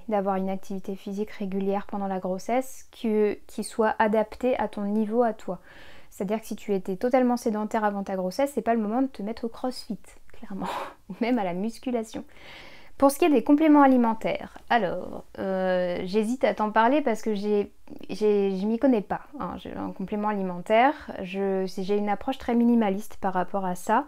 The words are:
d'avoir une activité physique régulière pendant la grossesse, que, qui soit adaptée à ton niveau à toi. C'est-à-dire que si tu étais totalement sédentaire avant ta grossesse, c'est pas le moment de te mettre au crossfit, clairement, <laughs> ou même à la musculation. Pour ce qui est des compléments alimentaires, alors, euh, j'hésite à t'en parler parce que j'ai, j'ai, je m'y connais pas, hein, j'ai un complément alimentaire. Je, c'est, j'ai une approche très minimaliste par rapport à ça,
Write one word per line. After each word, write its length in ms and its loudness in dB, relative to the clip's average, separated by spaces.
d'avoir 300 2
une 120 0
activité 460 -4
physique 360 -6
régulière 540 -2
pendant 220 -4
la 120 -2
grossesse, 680 -2
que, 360 2
qui 180 -8
soit 340 0
adaptée 580 2
à 120 0
ton 140 -6
niveau 380 0
à 120 2
toi. 260 -8
C'est-à-dire 300 -4
que 40 -16
si 100 -6
tu 180 -4
étais 240 -2
totalement 400 4
sédentaire 460 -2
avant 200 0
ta 120 -6
grossesse, 380 0
c'est 80 -2
pas 140 2
le 60 0
moment 200 0
de 60 2
te 160 -8
mettre 220 -6
au 40 -2
crossfit, 480 -6
clairement, 340 -8
<laughs> 220 -18
ou 100 -10
même 200 2
à 40 0
la 100 0
musculation. 680 -6
Pour 80 8
ce 80 -2
qui 80 4
est 40 6
des 140 6
compléments 380 8
alimentaires, 800 4
alors, 540 0
euh, 640 0
j'hésite 400 0
à 100 4
t'en 160 -2
parler 320 6
parce 220 0
que 100 0
j'ai, 380 0
j'ai, 440 2
je 120 -2
m'y 100 0
connais 240 4
pas, 200 -4
hein, 180 -6
j'ai 160 -12
un 160 -6
complément 380 -4
alimentaire. 640 2
Je, 420 -2
c'est, 160 -6
j'ai 160 0
une 120 0
approche 280 -2
très 160 -4
minimaliste 640 2
par 140 -2
rapport 320 -2
à 80 -2
ça, 340 0